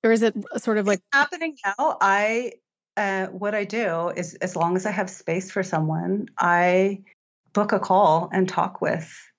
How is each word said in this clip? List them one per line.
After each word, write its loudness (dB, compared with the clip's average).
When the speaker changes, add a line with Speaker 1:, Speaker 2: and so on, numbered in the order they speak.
Speaker 1:
Or 4
is 2
it 2
sort -2
of 0
like 2
Speaker 2:
It's -16
happening 0
now. 0
I, 2
uh, -2
what -4
I -2
do -2
is, -8
as -6
long 2
as -2
I -2
have -2
space -6
for -2
someone, -2
I 4
book 2
a 2
call 4
and 2
talk -2
with -4